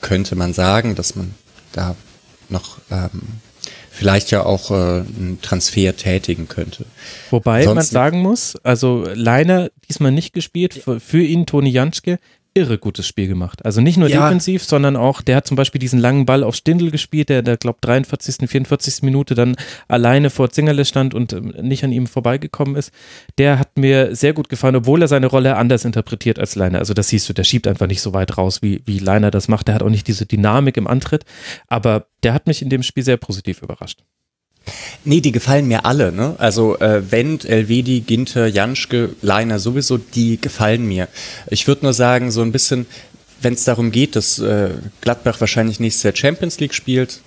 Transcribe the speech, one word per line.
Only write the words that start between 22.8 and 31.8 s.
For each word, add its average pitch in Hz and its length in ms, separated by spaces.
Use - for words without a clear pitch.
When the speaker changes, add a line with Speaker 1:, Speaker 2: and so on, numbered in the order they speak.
Speaker 2:
Der 139 200
hat - 180
mir 135 380
sehr 147 200
gut 151 140
gefallen, 131 280
obwohl 135 260
er 156 60
seine 135 180
Rolle 131 300
anders 120 280
interpretiert 113 540
als - 160
Leiner. 90 240
Also 95 160
das 98 140
siehst 107 200
du, 104 40
der 95 100
schiebt 117 240
einfach 98 220
nicht 95 140
so 101 100
weit 95 260
raus, 95 240
wie, 101 240
wie 101 140
Leiner 101 320
das 98 160
macht. 107 180
Der 107 80
hat 107 80
auch 107 80
nicht 104 160
diese 107 180
Dynamik 110 520
im 113 100
Antritt, 135 380
aber 110 400